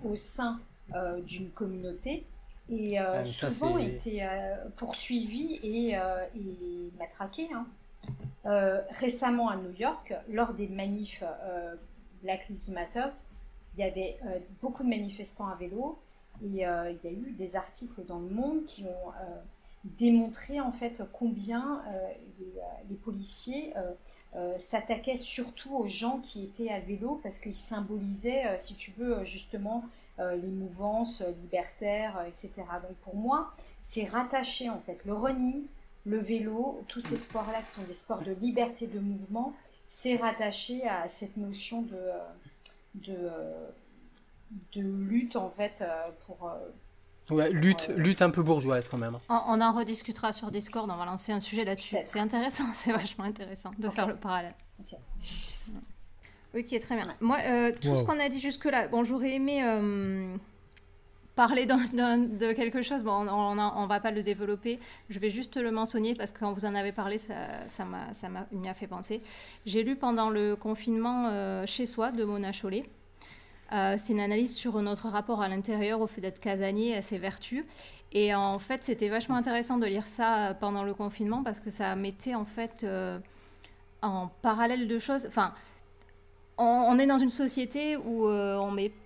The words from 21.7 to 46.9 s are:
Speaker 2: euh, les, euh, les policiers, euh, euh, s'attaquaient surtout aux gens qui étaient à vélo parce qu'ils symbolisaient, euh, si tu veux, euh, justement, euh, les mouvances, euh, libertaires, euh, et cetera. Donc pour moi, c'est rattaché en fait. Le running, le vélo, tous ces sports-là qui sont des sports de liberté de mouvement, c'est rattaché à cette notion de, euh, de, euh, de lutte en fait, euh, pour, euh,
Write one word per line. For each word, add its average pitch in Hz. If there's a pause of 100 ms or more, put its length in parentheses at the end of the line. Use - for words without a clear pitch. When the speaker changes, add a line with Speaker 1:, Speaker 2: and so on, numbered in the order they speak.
Speaker 2:
euh, 208 (480)
les, 185
euh, - (280)
les 196
policiers, 240
euh, 180 (440)
euh, 180
s'attaquaient 226
surtout -
aux 220
gens 233
qui 208
étaient 226
à 202
vélo 208
parce 196
qu'ils 202
symbolisaient, 208
euh, 196
si -
tu -
veux, 233
euh, 190
justement, 208 (340)
euh, 180
les 180
mouvances, 196
euh, 180 (120)
libertaires, 202
euh, 170
et 175
cetera. 180
Donc 185 (100)
pour 190
moi, 269 (300)
c'est -
rattaché 247
en 208
fait. 175
Le 202
running, 254 (440)
le 214
vélo, 220
tous 240
ces 233
sports-là 220
qui -
sont 202
des 180
sports 196
de 196
liberté 233
de 220
mouvement, 202 (340)
c'est 247
rattaché 226
à 180
cette 196
notion 208
de, 196
euh, 185 (760)
de, 196
euh, 160 (1040)
de 202
lutte 196
en 190
fait, 208
euh, 165 (180)
pour, 175
euh, 170 (800)